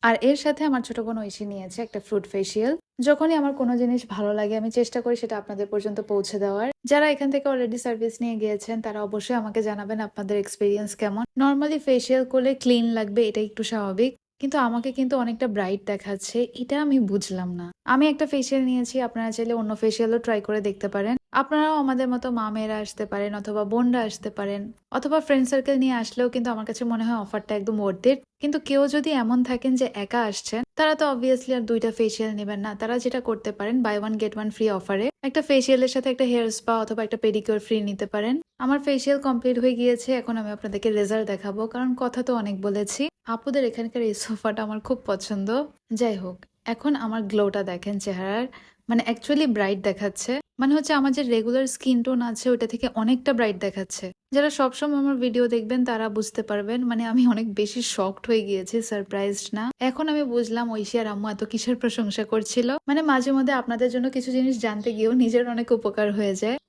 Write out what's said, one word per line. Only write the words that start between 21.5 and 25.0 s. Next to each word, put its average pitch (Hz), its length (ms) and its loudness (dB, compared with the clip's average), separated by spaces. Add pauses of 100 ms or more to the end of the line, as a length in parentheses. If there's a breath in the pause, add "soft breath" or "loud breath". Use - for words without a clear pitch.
আমাদের 262 300 2
মতো 247 140 -4 (120)
মা 220 160 -2
মেয়েরা 220 300 -4
আসতে 208 280 -8
পারেন, 202 180 -2 (100)
অথবা 208 220 -2 (100)
বোনরা 247 360 4
আসতে - 300 -8
পারেন, 202 240 -4 (340)
অথবা 294 300 2